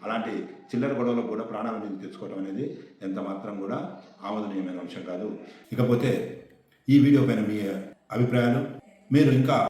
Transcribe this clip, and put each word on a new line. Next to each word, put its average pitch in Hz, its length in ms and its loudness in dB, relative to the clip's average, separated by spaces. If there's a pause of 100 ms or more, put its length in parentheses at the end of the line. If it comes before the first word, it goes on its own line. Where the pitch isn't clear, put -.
అలాంటి 110 280 -4 (380)
చిల్లర 127 280 -2
గొడవలకు 117 340 0
కూడా 113 180 -6
ప్రాణాల 110 320 -6
మీద 101 200 -8
తెచ్చుకోవడం 98 400 -12
అనేది 98 220 -6 (380)
ఎంత 95 160 -6 (100)
మాత్రం 101 260 -8 (100)
కూడా 120 140 -4 (480)
ఆమోదనీయమైన 95 580 -6
అంశం 95 260 -12
కాదు. 90 180 -6 (460)
ఇకపోతే 120 380 2 (760)
ఈ 143 160 10
వీడియో 139 240 8
పైన 110 220 2
మీ 107 80 -2 (580)
అభిప్రాయాలు, 123 460 4 (480)
మీరు 139 300 6
ఇంకా 131 180 4 (120)